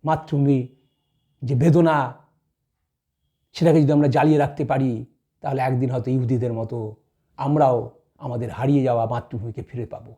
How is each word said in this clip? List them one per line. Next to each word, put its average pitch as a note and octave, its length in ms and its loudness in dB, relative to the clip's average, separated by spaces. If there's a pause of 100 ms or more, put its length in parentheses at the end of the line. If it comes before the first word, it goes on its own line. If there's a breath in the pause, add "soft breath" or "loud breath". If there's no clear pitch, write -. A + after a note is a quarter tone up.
মাতৃভূমি C#3+ 640 0 (760)
যে C3 120 -4
বেদনা, D3+ 580 2 (1400)
সেটাকে E3 280 4
যদি C#3+ 100 4
আমরা D3 160 4
জ্বালিয়ে C#3+ 300 4
রাখতে C#3+ 280 -2
পারি, B2 400 -2 (360)
তাহলে C#3 200 -4
একদিন C3 280 0
হয়তো B2+ 220 -4
ইহুদিদের B2 420 -2
মতো A2+ 420 -8 (420)
আমরাও C3 540 2 (260)
আমাদের A#2+ 320 -8
হারিয়ে C3+ 340 0
যাওয়া A#2+ 220 0
মাতৃভূমিকে A#2 560 -8
ফিরে A#2+ 240 -10
পাবো। A2 320 -18